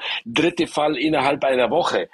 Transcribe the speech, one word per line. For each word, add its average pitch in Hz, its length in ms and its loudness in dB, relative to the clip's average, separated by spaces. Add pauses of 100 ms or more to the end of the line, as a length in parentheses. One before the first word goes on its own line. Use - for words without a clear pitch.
(240)
dritte 156 420 0
Fall 151 300 0
innerhalb 143 480 0
einer 127 260 2
Woche 120 440 0